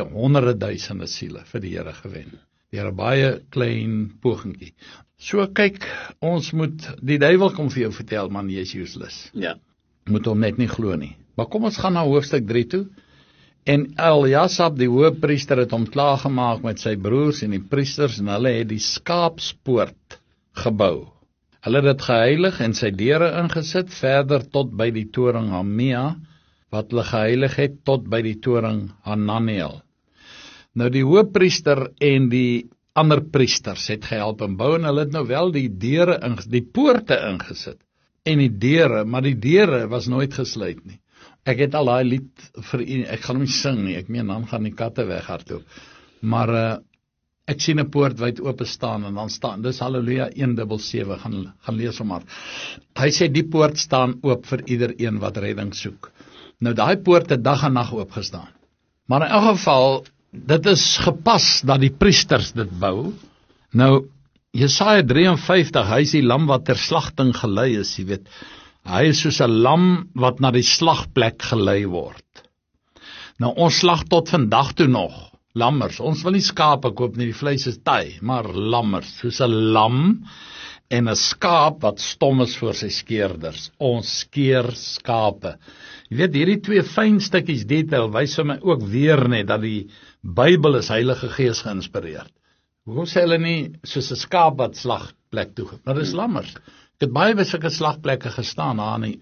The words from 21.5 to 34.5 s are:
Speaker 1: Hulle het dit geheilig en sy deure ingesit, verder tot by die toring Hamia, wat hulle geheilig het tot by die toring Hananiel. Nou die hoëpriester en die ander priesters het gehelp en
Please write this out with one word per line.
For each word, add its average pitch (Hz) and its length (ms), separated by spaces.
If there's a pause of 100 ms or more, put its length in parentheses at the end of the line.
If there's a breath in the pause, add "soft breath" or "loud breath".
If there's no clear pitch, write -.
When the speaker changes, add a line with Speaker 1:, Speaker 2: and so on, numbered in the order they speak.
Speaker 1:
Hulle 123 180
het - 20 (140)
dit - 80
geheilig 139 540
en 113 140
sy 107 160
deure 135 380 (140)
ingesit, 170 500
verder 139 580
tot 139 260
by 113 140
die 110 220
toring 117 380
Hamia, 120 640 (580 soft breath)
wat 107 200
hulle 117 120
geheilig 120 520
het 143 280
tot 127 240
by 113 140
die 110 220
toring 110 440 (160)
Hananiel. 104 760 (960 loud breath)
Nou 120 140
die 135 120
hoëpriester 175 880 (120)
en 135 300
die 123 380 (300)
ander 151 240
priesters 123 640
het 107 160
gehelp 110 380
en 98 140